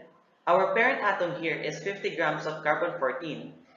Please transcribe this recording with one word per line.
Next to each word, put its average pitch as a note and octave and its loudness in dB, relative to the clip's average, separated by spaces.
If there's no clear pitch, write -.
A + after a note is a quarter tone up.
Our F#3 4
parent A#3+ 4
atom F3 0
here D#3+ -2
is - -6
fifty G3 -4
grams D#3 0
of D#3 -6
carbon D#3 2
fourteen, C3+ -4